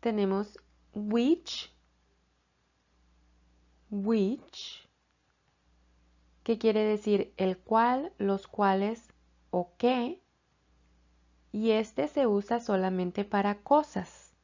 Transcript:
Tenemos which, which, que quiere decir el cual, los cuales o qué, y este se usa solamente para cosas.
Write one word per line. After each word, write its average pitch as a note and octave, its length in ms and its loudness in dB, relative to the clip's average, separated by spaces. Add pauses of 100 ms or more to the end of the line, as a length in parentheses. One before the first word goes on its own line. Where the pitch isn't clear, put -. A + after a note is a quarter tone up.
Tenemos G#3 580 -2 (360)
which, A#3 800 -2 (2250)
which, G#3 960 -2 (1500)
que A3+ 140 0
quiere G#3+ 280 2
decir G#3 520 0
el F#3 220 0
cual, B3 580 0
los G3 320 -2
cuales G3+ 640 0 (380)
o F3+ 260 -4
qué, B3 460 0 (1300)
y A3 200 0
este A3+ 360 -2
se C#4 180 0
usa G#3 340 0
solamente F#3 680 -2
para G3+ 300 0
cosas. - 880 -2